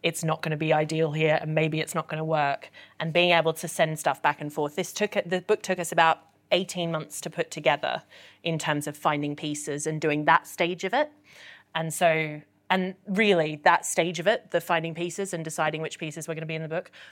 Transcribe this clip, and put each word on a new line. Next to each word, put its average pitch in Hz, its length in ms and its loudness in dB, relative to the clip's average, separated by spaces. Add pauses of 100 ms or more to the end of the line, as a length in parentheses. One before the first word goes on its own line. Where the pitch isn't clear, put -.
it's 165 220 -4
not 156 180 0
gonna 156 140 -4
be 156 160 0
ideal 156 400 2
here, 156 280 4
and 156 140 -4
maybe 156 260 2
it's - 140 -6
not 165 140 -4
gonna 156 160 -6
work." 151 460 0 (280)
And 160 140 2
being 175 180 6
able 165 220 6
to 160 160 -6
send 156 300 2
stuff 143 240 0
back 147 180 2
and 147 120 -6
forth. 147 240 -2
This 185 180 -4
took, 208 180 -2 (140)
the 180 160 -2
book 214 200 0
took 185 160 -2
us 170 140 -6
about 165 260 6 (340)
eighteen 180 380 -2
months 156 300 -6
to - 100 -8
put - 200 -4
together 151 520 0 (400)
in 165 160 -2
terms 147 300 -2
of 143 80 -10
finding 147 400 -2
pieces 147 500 -6
and 156 140 -4
doing 151 240 0
that 165 240 6
stage 175 360 -4
of 190 100 -4
it. 302 180 0 (600)
And 160 180 -4
so, 160 480 2 (300)
and 185 240 0 (120)
really 185 580 2
that 170 200 6
stage 170 340 -2
of 170 80 0
it, 220 260 0
the 170 100 2
finding 165 320 -2
pieces 175 400 -6
and 165 100 -6
deciding 156 380 -4
which - 160 -8
pieces 156 280 -8
were 165 80 -6
gonna 160 120 -10
be 160 100 -6
in 160 60 -6
the 160 60 -8
book, 165 220 -6 (220)